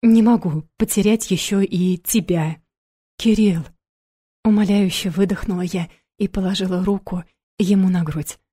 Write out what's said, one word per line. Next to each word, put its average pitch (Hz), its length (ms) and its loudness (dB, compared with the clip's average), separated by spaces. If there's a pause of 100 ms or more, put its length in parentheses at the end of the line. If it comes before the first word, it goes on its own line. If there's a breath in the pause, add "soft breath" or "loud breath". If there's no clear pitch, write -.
Не 226 200 6
могу 214 420 2 (140)
потерять 214 540 0
еще 196 300 -2
и 185 360 0
тебя». 165 600 -2 (600)
«Кирилл!» 208 460 2 (800)
Умоляюще 202 640 2
выдохнула 185 520 -2
я 180 280 -6 (280 soft breath)
и 202 100 -2
положила 185 560 -2
руку 185 400 -4 (340)
ему 190 320 2
на 180 140 0
грудь. 156 360 -6 (140)